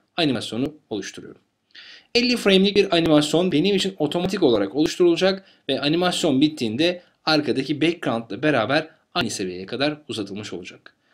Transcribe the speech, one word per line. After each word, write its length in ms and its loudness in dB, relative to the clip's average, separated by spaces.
animasyonu 580 -4
oluşturuyorum. 500 -12
Elli 220 2
frame'lik 400 4
bir 200 4
animasyon 560 4
benim 240 2
için 220 -2
otomatik 440 -2
olarak 320 2
oluşturulacak 680 0
ve 120 -2
animasyon 600 0
bittiğinde 640 0
arkadaki 560 0
background'la 600 -4
beraber 460 0
aynı 160 -2
seviyeye 360 -8
kadar 300 -4
uzatılmış 440 -8
olacak. 420 -16